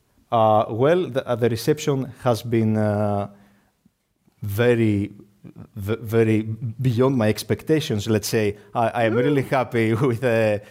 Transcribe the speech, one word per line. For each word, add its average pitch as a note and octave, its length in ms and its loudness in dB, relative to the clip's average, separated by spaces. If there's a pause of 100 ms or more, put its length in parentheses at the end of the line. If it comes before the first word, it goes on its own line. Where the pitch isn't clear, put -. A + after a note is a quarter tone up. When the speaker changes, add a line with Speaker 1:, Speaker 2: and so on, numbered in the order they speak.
(320)
Speaker 1:
Uh, A2 380 4
well, C#3+ 400 0
the, B2+ 180 -4
uh, B2 80 -2
the A#2 140 2
reception C3+ 640 -2 (100)
has A#2 200 0
been, A2+ 340 0
uh, G#2 520 -2 (1120)
very, G#2+ 680 0 (640)
v-, G#2 260 -4
very A2 420 2
beyond B2 720 -2
my G#2+ 120 2
expectations, A#2 800 -2
let's G#2+ 200 0
say. G#2+ 280 0 (200)
I, A#2 140 0
I A#2+ 160 -2
am A2 120 0
Speaker 2:
Ooh. B2+ 60 2
Speaker 1:
really C#3+ 180 2
happy A#2 520 0
<laughs> A#2+ 160 0
with A2+ 120 -2
the A2 500 0